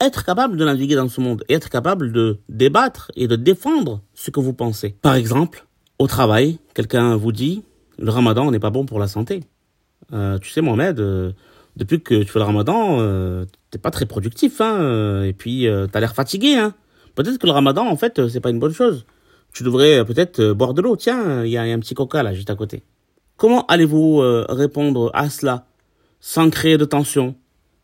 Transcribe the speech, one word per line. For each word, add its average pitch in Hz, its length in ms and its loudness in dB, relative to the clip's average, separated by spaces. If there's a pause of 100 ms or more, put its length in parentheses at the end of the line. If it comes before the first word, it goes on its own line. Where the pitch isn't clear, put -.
être 262 240 0
capable 208 320 0
de 156 80 0
naviguer 139 320 0
dans 131 120 0
ce 120 120 -8
monde 123 280 -4
et 131 60 2
être 160 160 -2
capable 147 400 -2
de 113 380 0
débattre 143 680 0
et 123 140 -4
de 117 80 0
défendre 170 680 0 (100)
ce - 200 -14
que 143 80 -4
vous 131 140 -2
pensez. 110 480 -6
Par 139 120 6
exemple, 127 540 -2 (320)
au 139 80 2
travail, 131 500 2 (160)
quelqu'un 120 400 0
vous 110 160 0
dit, « 147 320 -4 (380)
Le 110 100 -4
ramadan 120 400 2
n'est 117 80 0
pas 104 120 -4
bon 131 160 -4
pour 117 120 -8
la 101 80 0
santé. 120 380 -6 (680)
Euh, 101 280 -2
tu - 100 -16
sais, 156 120 -2
Mohamed, 147 360 0
euh, 95 320 -2 (460)
depuis 160 260 -2
que 107 200 2
tu 101 40 -2
fais 110 140 -2
le 107 40 2
ramadan, 143 540 2
euh, 92 460 -2 (260)
t'es 107 80 -12
pas 165 140 -4
très - 120 -4
productif, 113 560 -2
hein, 220 200 0
euh, 107 420 0
et 95 100 -2
puis, 120 360 -2
euh, 98 180 0
t'as 104 140 -4
l'air 113 160 -2
fatigué, 202 400 0
hein. 214 180 0 (400)
Peut-être 240 240 -2
que - 80 -2
le 165 60 4
ramadan, 143 340 2
en 180 100 -2
fait, 233 220 -2
euh, 123 100 2
c'est 117 120 -6
pas 127 100 -2
une 117 80 -2
bonne 151 140 -2
chose. 170 340 -2 (480)
Tu - 80 -12
devrais, 131 380 4
euh, 110 40 2
peut-être, 127 360 -2
euh, 107 120 4
boire 123 220 0
de 170 80 0
l'eau. 226 140 0
Tiens, 196 480 -2
il 117 80 -4
y 120 40 -2
a, 117 100 -2
il 117 40 -2
y - 20 -2
a - 20 -2
un 117 40 -2
petit 113 160 -8
coca 135 300 -2
là, 104 100 -4
juste 98 160 -8
à 101 60 -4
côté. » 104 260 -10 (540)
Comment 240 300 4
allez-vous, 156 540 4
euh, 120 280 2
répondre 139 640 0
à 147 160 -2
cela 127 380 -4 (500)
sans 160 320 2
créer 160 260 4
de 151 80 4
tension, 143 520 -2 (480)